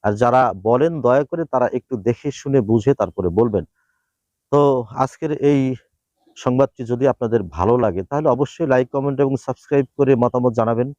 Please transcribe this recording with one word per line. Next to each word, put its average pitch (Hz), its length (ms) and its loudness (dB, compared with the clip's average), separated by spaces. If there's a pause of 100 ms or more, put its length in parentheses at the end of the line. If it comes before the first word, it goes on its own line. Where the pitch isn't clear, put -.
আর 104 100 0
যারা 123 280 2 (220)
বলেন, 131 380 2
দয়া 123 220 2
করে 165 220 -6
তারা 123 220 -2
একটু 127 300 -6
দেখে 117 340 -4
শুনে 139 300 -2
বুঝে 110 320 2
তারপরে 92 360 -2
বলবেন। 101 340 0 (880)
তো 143 100 4 (340)
আজকের 139 360 -4
এই 143 300 2 (760)
সংবাদটি 131 460 0
যদি 120 240 -2
আপনাদের 117 360 0
ভালো 87 340 0
লাগে, 98 260 0
তাহলে 151 260 -4
অবশ্যই 139 380 -2
লাইক, 127 240 2
কমেন্ট 139 280 -4
এবং 139 180 0
সাবস্ক্রাইব 139 480 -4 (120)
করে 135 180 2
মতামত 123 380 0
জানাবেন। 117 440 0